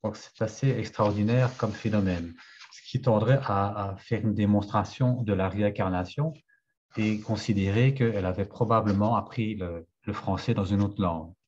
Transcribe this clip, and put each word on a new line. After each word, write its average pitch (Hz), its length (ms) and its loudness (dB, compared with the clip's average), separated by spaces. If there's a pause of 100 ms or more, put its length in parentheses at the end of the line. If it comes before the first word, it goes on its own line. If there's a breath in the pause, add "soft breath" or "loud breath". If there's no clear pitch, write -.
Donc, 101 120 -4
c'est - 260 -10
assez 135 260 -2
extraordinaire 110 880 2
comme 104 160 -2
phénomène, 92 600 0 (360 loud breath)
ce - 180 -20
qui 131 120 -2
tendrait 120 420 4
à, 101 500 -2
à 95 40 -8
faire - 240 -4
une 104 140 0
démonstration 104 880 2
de 107 100 0
la 95 160 2
réincarnation 101 880 -2 (640)
et 107 240 0
considérer 107 720 2
qu'elle 113 320 0
avait 92 220 -2
probablement 107 720 2
appris 107 380 -4
le, 85 320 -8 (180)
le 104 100 -6
français 98 400 -2
dans 104 100 0
une 98 160 2
autre 101 220 0
langue. 82 320 -4 (140)